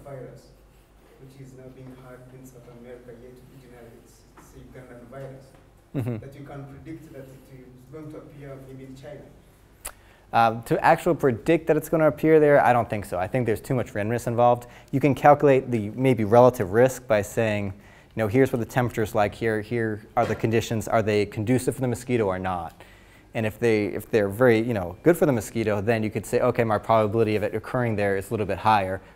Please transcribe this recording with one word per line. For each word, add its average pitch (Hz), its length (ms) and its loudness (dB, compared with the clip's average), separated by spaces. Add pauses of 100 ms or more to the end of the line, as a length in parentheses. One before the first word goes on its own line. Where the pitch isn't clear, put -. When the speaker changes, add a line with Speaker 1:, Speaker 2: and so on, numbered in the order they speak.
Speaker 1:
virus, 131 460 -18 (720)
which 135 260 -20
is 131 80 -20
now 127 100 -20 (100)
being 131 200 -20 (140)
had 123 100 -20 (200)
in 131 80 -20
South 123 160 -20 (180)
America, 120 300 -20 (120)
yet 127 100 -20 (200)
originally 120 400 -20 (120)
it's, - 180 -20 (160)
it's - 160 -20
a 131 240 -20
Ugandan 123 320 -20
virus, 135 340 -16 (480)
Speaker 2:
Mm-hmm. 120 260 -6
Speaker 1:
that - 200 -16
you - 60 -18
can 143 220 -18
predict 139 460 -18
that 139 60 -20
it 127 100 -20 (300)
is 127 80 -20 (260)
going 156 200 -18
to - 60 -16
appear 139 380 -20 (120)
maybe 131 160 -18
in 131 100 -18
China? 143 260 -18 (1120)
Speaker 2:
Um, 117 300 2
to - 220 -4
actually - 320 2
predict 156 500 0
that 156 100 2
it's 151 120 -4
gonna 160 180 2
appear 156 320 4
there, 147 260 6
I 120 80 6
don't 117 160 2
think 104 160 -4
so. 95 140 -6
I 92 80 -2
think 123 180 -2
there's 110 160 -2
too - 140 -4
much 117 180 -4
randomness 113 360 -4
involved. 120 400 2 (240)
You 135 80 0
can 139 160 2
calculate 139 560 4
the 107 180 -4
maybe 120 320 0
relative 113 500 4
risk 123 360 2
by 104 140 2
saying, 104 500 -4 (420)
you 113 80 -4
know, 110 60 -2
"Here's 131 240 2
what 123 80 -4
the 110 60 -4
temperature's 113 500 -2
like 104 180 0
here, 110 260 -2
here 110 460 -6 (100)
are 98 80 2
the 104 120 -4
conditions, 113 500 -2
are 113 160 0
they 104 240 0
conducive 120 480 -2
for - 60 -10
the 131 80 -2
mosquito 117 380 -4
or 92 120 -4
not?" 90 420 -8 (540)
And 113 100 -4
if 107 140 -6
they, 110 280 0
if - 220 -8
they're 104 200 0
very, 113 320 4
you 120 140 -2
know, 90 280 -6
good 165 140 4
for 170 100 2
the 147 60 2
mosquito, 107 480 -2
then 110 240 -2
you 107 60 -2
could 107 140 -8
say, 120 140 -2
"Okay, 120 240 2
my 107 160 0
probability 110 560 2
of 98 80 -2
it 104 100 -4
occurring 113 440 -4
there 101 200 0
is 98 140 -8
a - 20 -4
little 107 140 -4
bit 92 120 -6
higher," 95 420 0 (160)